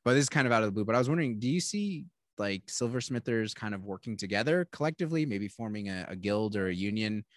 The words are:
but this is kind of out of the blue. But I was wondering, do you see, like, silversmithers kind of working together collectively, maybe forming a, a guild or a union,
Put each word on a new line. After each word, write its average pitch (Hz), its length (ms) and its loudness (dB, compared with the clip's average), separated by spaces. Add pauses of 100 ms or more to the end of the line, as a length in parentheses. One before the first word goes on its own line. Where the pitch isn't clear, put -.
but 120 80 6
this 139 100 6
is 131 60 0
kind 139 180 4
of 120 60 4
out 113 100 6
of 110 40 4
the 104 60 0
blue. 104 120 0
But 110 100 2
I 123 40 4
was 127 100 2
wondering, 143 300 0
do 120 100 -2
you 165 120 2
see, 202 440 -4 (320)
like, 98 300 -4
silversmithers 120 880 -2
kind 104 200 -6
of 95 80 -8
working 101 360 -8
together 123 540 2
collectively, 160 520 0
maybe 104 240 -2
forming 104 400 -6
a, 92 200 -4
a 92 80 -8
guild 101 380 0
or 98 140 2
a 90 60 0
union, 104 500 -2 (120)